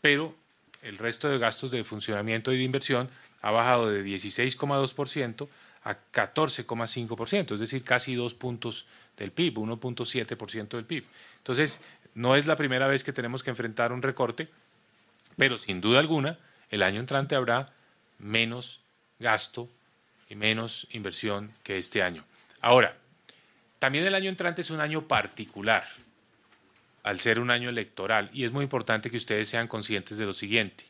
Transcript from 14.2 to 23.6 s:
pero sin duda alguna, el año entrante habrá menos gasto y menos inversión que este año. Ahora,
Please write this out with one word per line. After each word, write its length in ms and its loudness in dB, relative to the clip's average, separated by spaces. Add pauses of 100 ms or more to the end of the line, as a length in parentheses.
pero 200 4
sin 240 -4
duda 200 8
alguna, 380 0 (320)
el 120 0
año 160 2
entrante 380 0
habrá 360 2 (460)
menos 600 -2 (400)
gasto 480 0 (600)
y 60 -16
menos 560 -2
inversión 640 -6 (100)
que 160 -4
este 240 0
año. 220 -2 (360)
Ahora, 360 6 (840)